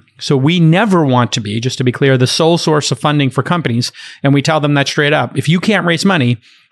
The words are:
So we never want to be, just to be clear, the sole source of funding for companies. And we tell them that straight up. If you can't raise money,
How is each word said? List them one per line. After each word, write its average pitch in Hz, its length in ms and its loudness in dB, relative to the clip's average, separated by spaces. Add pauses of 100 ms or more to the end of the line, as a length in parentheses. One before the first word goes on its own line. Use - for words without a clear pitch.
(220)
So 143 160 0
we 156 200 2
never 175 480 2
want 123 280 2
to 147 80 -4
be, 101 180 -6
just 127 200 -4
to 131 40 -4
be 127 80 2
clear, 135 260 2
the 123 80 2
sole 165 320 0
source 151 340 0
of 139 60 -2
funding 147 320 0
for 123 140 -2
companies. 123 480 -2 (320)
And 139 100 2
we 139 80 4
tell 156 200 0
them 147 140 0
that 139 120 0
straight 147 240 -2
up. 139 260 -2
If - 120 -4
you 175 100 0
can't 185 260 0
raise 170 200 -2
money, 131 320 2 (340)